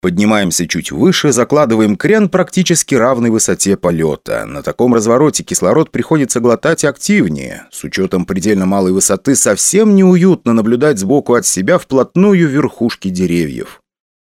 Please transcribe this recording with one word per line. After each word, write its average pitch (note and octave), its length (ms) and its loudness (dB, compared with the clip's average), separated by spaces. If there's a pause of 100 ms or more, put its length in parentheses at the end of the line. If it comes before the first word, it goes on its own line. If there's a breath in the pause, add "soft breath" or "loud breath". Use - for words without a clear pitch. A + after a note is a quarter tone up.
Поднимаемся F#2 680 -2
чуть - 240 -8
выше, D3 400 0
закладываем A2+ 640 2
крен G#3+ 320 2
практически F3 680 -2
равной A#2+ 360 2
высоте G2 460 0
полёта. D#2 720 -4
На C#2 160 -12
таком A#2+ 320 0
развороте A#2+ 480 0
кислород C#3 480 0
приходится B2+ 480 -2
глотать A#2+ 460 0
активнее. E2 880 -2
С - 100 -18
учётом F#2 420 -4
предельно F#2+ 420 -2
малой F#2+ 260 0
высоты F#2+ 420 0
совсем F#3+ 600 2
неуютно F3+ 560 4
наблюдать A#2 480 0
сбоку B2 340 0
от A2+ 100 0
себя G#2 340 0
вплотную E3+ 680 2
верхушки C3 600 -2
деревьев. E2+ 720 -4 (580)